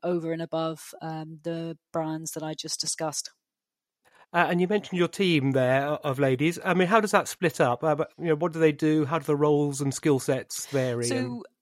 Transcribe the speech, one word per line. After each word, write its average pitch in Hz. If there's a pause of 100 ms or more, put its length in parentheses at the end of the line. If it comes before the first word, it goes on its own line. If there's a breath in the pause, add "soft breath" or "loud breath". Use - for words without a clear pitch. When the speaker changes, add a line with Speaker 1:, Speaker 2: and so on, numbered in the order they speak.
Speaker 1:
over 170
and 165
above, 160
um, 160
the 165 (120)
brands 160
that 160
I 156
just 156
discussed. - (1000 soft breath)
Speaker 2:
Uh, 170
and 175
you 180
mentioned 202
your 175
team 156
there 131
o-, 151
of 135
ladies. 143
I 180
mean, 185
how 220
does 208
that 180
split -
up? 120
Uh, 156
but, 156
you 165
know, 160
what 165
do 160
they 156
do? 156
How 160
do 143
the 151
roles 147
and 139
skill 143
sets -
vary? 123
Speaker 1:
So, 262
Speaker 2:
And 247 (200)